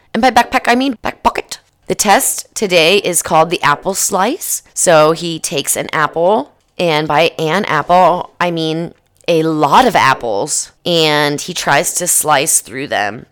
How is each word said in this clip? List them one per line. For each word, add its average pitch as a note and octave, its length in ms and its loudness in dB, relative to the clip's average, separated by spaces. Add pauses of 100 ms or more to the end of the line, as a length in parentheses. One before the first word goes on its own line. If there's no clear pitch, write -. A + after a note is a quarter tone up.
(140)
And A3+ 80 -2
by B3+ 80 4
backpack, A#3 360 0
I A#3 80 2
mean C4 280 -2
back - 200 -10
pocket. - 380 -6 (260)
The - 80 -4
test - 600 0
today E3+ 440 2
is E3+ 240 -2
called E3 280 2
the F3 120 -2
apple D3 320 0
slice. - 680 -4 (120)
So D#3 380 4
he E3 260 -6
takes - 380 -4
an D3 160 -8
apple, F3 600 0 (240)
and D#3 280 0
by D3+ 320 2
an D#3+ 280 -2
apple, E3+ 720 2
I F3 100 0
mean D#3+ 440 -4 (340)
a D#3+ 140 2
lot D#3+ 440 2
of F#3+ 80 0
apples, B2 800 0 (120)
and D3+ 560 0
he F3 140 -10
tries D#3 400 0
to F3 120 -4
slice D3+ 540 0
through C3 280 -10
them. G#2 440 -4